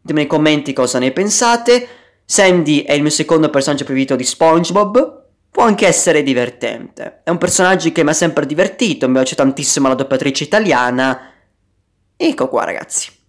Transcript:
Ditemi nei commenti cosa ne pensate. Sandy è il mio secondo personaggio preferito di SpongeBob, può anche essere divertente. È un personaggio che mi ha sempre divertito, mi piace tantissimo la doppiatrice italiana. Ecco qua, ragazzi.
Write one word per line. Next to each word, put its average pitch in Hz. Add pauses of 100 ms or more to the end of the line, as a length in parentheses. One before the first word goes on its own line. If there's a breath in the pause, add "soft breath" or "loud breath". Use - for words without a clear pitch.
Ditemi 151
nei 147
commenti 147
cosa 127
ne 127
pensate. 240 (360 loud breath)
Sandy 170
è 143
il 147
mio 151
secondo 156
personaggio 143
preferito 135
di 123
SpongeBob, 196 (260)
può -
anche 202
essere 156
divertente. 120
È 156
un 175
personaggio 180
che 165
mi 147
ha -
sempre 156
divertito, 165
mi 127
piace 131
tantissimo 135
la 131
doppiatrice 135
italiana. 131 (840)
Ecco -
qua, -
ragazzi. - (180)